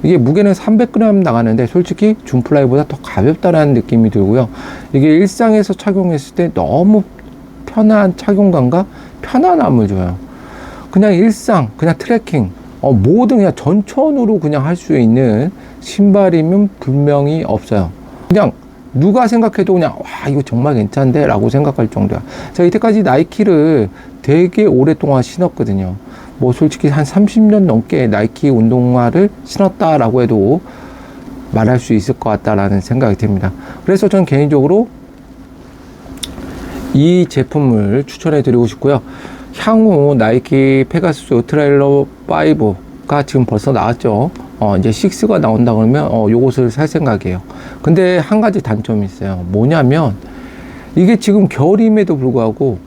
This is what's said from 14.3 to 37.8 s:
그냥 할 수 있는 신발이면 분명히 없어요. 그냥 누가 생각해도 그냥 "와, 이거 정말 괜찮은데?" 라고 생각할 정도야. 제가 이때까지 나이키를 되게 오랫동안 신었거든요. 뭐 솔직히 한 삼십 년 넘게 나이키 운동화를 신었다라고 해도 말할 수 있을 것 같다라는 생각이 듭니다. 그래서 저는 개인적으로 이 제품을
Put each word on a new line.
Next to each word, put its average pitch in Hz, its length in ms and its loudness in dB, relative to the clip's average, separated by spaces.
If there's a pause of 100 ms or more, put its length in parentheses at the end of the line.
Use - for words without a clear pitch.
그냥 151 260 -2
할 165 120 -2
수 160 200 -4
있는 120 540 2 (300)
신발이면 190 920 2 (100)
분명히 143 640 0
없어요. 101 540 -4 (300)
그냥 180 240 2 (420)
누가 202 340 2
생각해도 214 460 0
그냥 170 260 0
"와, - 300 -10
이거 143 120 0
정말 135 340 -2
괜찮은데?" 131 520 0
라고 110 220 0
생각할 139 380 0
정도야. 101 340 -4 (320)
제가 175 140 2
이때까지 214 360 2
나이키를 156 840 2 (320)
되게 180 440 2
오랫동안 139 560 2
신었거든요. 107 720 -4 (440)
뭐 127 120 2
솔직히 151 360 0
한 143 180 0
삼십 208 380 2
년 208 220 4
넘게 123 420 0
나이키 107 420 0
운동화를 123 800 2 (160)
신었다라고 151 760 0
해도 113 400 2 (880)
말할 117 280 2
수 120 140 -4
있을 107 260 -2
것 113 100 -4
같다라는 98 520 -2
생각이 120 340 -2
듭니다. 95 360 -2 (340)
그래서 196 220 2
저는 180 180 2
개인적으로 147 600 2 (2000)
이 170 360 2
제품을 123 760 0